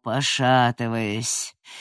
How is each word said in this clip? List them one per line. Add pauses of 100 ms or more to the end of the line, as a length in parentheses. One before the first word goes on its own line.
пошатываясь. (260)